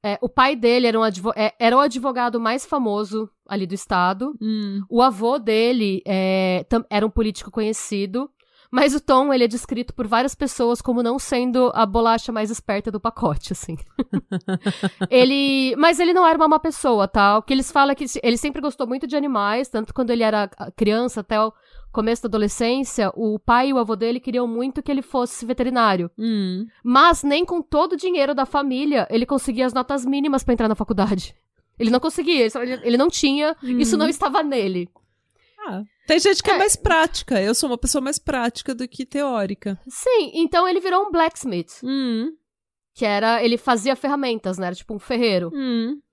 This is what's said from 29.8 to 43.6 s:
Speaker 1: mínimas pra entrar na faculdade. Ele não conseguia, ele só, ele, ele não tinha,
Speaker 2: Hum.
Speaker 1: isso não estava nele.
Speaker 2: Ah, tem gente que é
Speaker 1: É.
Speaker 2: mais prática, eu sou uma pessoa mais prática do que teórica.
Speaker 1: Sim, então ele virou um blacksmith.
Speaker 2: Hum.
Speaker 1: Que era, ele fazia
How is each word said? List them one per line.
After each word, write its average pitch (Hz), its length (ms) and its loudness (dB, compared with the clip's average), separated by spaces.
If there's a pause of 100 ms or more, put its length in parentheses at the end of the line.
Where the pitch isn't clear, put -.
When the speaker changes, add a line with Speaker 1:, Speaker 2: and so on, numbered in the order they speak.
Speaker 1:
mínimas 277 380 0
pra 254 100 2
entrar 220 140 2
na 214 80 2
faculdade. 196 600 -2 (440)
Ele 226 100 2
não 254 100 4
conseguia, 311 420 0
ele 220 80 4
só, 240 120 -6
ele, 247 220 -6
ele 240 140 2
não 294 120 4
tinha, 302 540 0
Speaker 2:
Hum. 247 160 -2
Speaker 1:
isso 226 180 2
não 311 100 2
estava 320 360 0
nele. 196 460 -2 (800)
Speaker 2:
Ah, 196 140 -8 (260)
tem 320 120 4
gente 392 240 2
que 427 80 -2
é 370 40 4
Speaker 1:
É. - 20 -2
Speaker 2:
mais 392 180 2
prática, 320 680 0
eu 208 140 0
sou 294 140 -2
uma 240 80 -2
pessoa 262 240 -2
mais 277 180 -4
prática 254 560 -4
do 247 120 -8
que 262 180 -12
teórica. 208 840 -4
Speaker 1:
Sim, 440 460 0
então 339 340 2
ele 359 120 0
virou 370 280 0
um 392 40 -8
blacksmith. 320 720 -2
Speaker 2:
Hum. 254 480 -2 (600)
Speaker 1:
Que - 120 -4
era, 220 380 0
ele 233 140 2
fazia 247 380 0